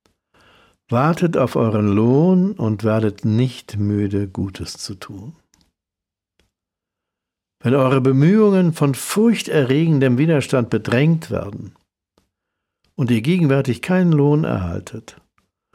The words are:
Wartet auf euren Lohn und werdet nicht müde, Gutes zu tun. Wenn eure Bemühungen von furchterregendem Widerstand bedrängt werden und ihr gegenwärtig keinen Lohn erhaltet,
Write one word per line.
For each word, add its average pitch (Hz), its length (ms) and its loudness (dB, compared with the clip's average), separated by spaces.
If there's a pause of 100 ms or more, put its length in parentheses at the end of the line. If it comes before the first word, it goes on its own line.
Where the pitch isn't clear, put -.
(880)
Wartet 165 480 0
auf - 200 0
euren 107 320 0
Lohn 156 640 2
und 107 320 -4
werdet 110 400 -2
nicht 117 520 -2
müde, 101 520 -2
Gutes 98 460 -10
zu - 200 -14
tun. 101 400 -16 (2250)
Wenn 120 140 0
eure 131 280 2
Bemühungen 175 720 4
von 139 200 0
furchterregendem 147 1200 0
Widerstand 139 520 0
bedrängt 143 600 0
werden 101 440 -8 (1200)
und 131 160 -2
ihr 107 120 2
gegenwärtig 139 580 0
keinen 185 320 0
Lohn 147 320 2
erhaltet, 98 760 -8 (540)